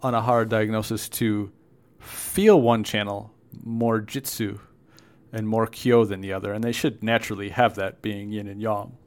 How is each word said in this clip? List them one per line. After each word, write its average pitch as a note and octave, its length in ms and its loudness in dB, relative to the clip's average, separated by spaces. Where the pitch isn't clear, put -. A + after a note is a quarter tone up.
on B2+ 120 0
a A2 80 2
Hara A#2 240 4
diagnosis G#2+ 640 -2
to G#2 400 -2
feel - 640 4
one A#2 240 4
channel G#2 480 -4
more A2+ 360 0
jitsu G#2+ 580 -6
and G#2+ 160 -6
more A2 180 0
kyo A#2 380 4
than G2 160 -2
the G2 140 -6
other, G2+ 180 -4
and G#2+ 100 -4
they A#2 100 -2
should A#2+ 300 -4
naturally A2 460 -2
have A2+ 280 2
that F#2+ 260 -6
being G#2 280 -6
yin G#2 180 -6
and G2+ 120 -12
yang. G#2+ 360 -4